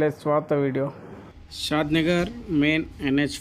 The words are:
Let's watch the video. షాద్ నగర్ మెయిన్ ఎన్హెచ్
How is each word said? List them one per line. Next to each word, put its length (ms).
Let's 280
watch 240
the 140
video. 200
షాద్ 300
నగర్ 340
మెయిన్ 220
ఎన్హెచ్ 320